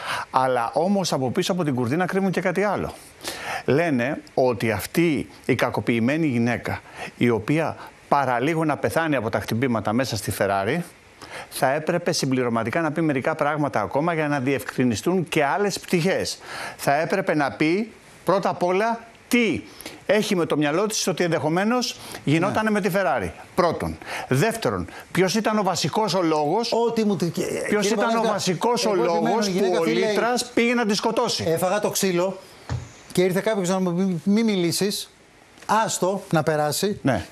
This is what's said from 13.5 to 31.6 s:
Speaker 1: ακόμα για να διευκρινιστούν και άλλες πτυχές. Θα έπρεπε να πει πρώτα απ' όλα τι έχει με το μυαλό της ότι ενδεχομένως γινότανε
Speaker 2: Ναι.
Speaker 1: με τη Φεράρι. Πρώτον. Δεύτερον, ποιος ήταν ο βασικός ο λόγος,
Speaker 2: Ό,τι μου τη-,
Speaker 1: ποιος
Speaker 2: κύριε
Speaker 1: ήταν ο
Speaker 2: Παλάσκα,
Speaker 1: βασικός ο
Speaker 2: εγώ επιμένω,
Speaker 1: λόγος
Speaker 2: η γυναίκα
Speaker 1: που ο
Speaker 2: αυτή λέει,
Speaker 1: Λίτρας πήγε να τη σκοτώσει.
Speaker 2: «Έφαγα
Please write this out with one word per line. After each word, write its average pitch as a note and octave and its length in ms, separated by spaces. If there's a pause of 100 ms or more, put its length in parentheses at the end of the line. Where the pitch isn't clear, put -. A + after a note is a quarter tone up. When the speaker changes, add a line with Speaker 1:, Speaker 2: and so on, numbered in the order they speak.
Speaker 1:
ακόμα C3+ 320
για D#3 140
να C#3+ 120
διευκρινιστούν C3 920
και D#3 160
άλλες F3+ 340
πτυχές. D#3+ 580 (400)
Θα C#3+ 180
έπρεπε E3+ 400
να C#3 160
πει F3+ 400 (340)
πρώτα F#3+ 240
απ' F3+ 140
όλα G#3+ 360 (280)
τι A3 340 (440)
έχει G#3 300
με E3 100
το D#3 120
μυαλό D3+ 280
της - 220
ότι F3+ 160
ενδεχομένως F3 760 (240)
γινότανε F3 400
Speaker 2:
Ναι. A3 60
Speaker 1:
με G#3 120
τη G3 80
Φεράρι. D3+ 440 (220)
Πρώτον. C#3 420 (300)
Δεύτερον, C3+ 600 (240)
ποιος F3+ 240
ήταν G#3+ 220
ο G#3 60
βασικός F3+ 500
ο F#3+ 80
λόγος, D#3+ 500 (160)
Speaker 2:
Ό,τι A3+ 180
μου G#3 100
τη-, E3+ 140
Speaker 1:
ποιος G3 580
Speaker 2:
κύριε - 0
Speaker 1:
ήταν A3+ 220
ο - 20
Speaker 2:
Παλάσκα, A3+ 200
Speaker 1:
βασικός G3+ 540
ο A3 80
Speaker 2:
εγώ E3+ 100
επιμένω, E3+ 260
Speaker 1:
λόγος - 180
Speaker 2:
η F#3+ 40
γυναίκα F#3 200
Speaker 1:
που F3 80
ο E3 40
Speaker 2:
αυτή - 100
λέει, - 160
Speaker 1:
Λίτρας A3+ 440
πήγε A#3 200
να A#3+ 120
τη G3+ 100
σκοτώσει. A3+ 520
Speaker 2:
«Έφαγα F3+ 320